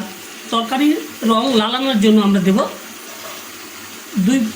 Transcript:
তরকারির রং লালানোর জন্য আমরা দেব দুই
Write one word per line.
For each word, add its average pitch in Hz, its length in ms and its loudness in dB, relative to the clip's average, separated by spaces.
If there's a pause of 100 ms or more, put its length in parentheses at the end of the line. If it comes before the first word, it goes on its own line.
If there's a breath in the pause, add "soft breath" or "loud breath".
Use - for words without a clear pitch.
(500)
তরকারির 269 500 2 (220)
রং 233 320 2
লালানোর 240 460 2
জন্য 214 200 6
আমরা 196 200 4
দেব 190 180 4 (1600)
দুই 240 220 4 (160)